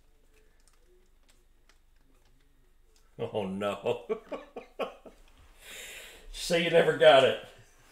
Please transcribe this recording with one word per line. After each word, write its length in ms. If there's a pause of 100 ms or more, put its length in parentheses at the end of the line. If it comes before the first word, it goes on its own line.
(3250)
Oh, 260
no. 640
<laughs> 800 (1400)
Say 320
you 60
never 280
got 260
it. 160 (520)